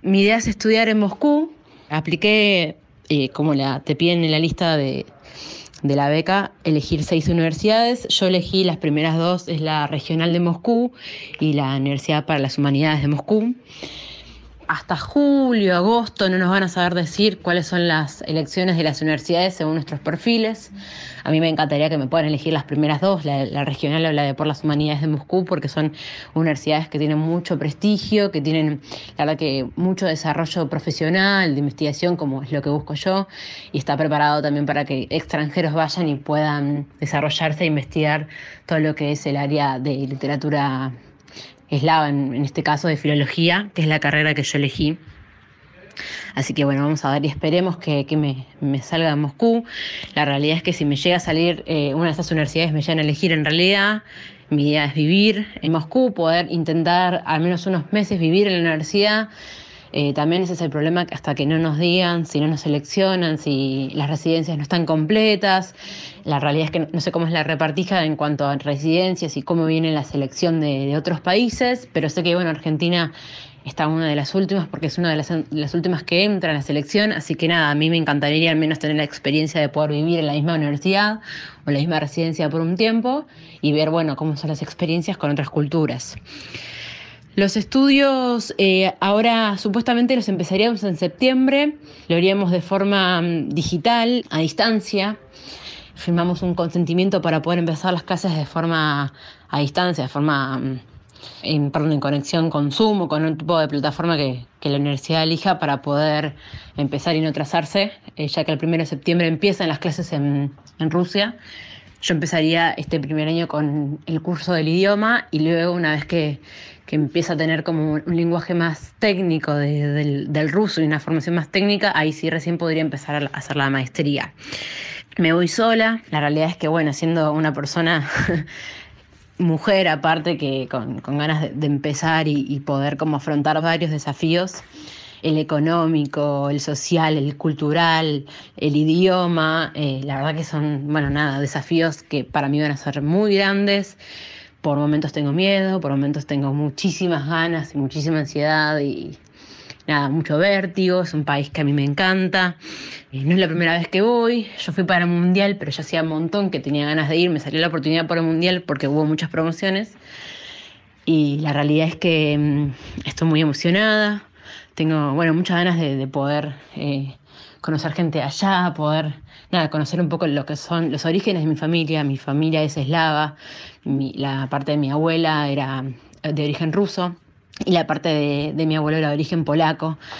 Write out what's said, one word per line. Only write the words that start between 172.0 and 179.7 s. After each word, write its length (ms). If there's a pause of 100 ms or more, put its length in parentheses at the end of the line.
Mi 140
familia 460
es 140
eslava, 600 (480)
mi, 300
la 360
parte 220
de 60
mi 120
abuela 580
era 360 (380)
de 220
origen 280
ruso 420 (500)
y 60
la 160
parte 220
de, 460
de 120
mi 100
abuelo 220
era 100
de 60
origen 300
polaco, 520 (240)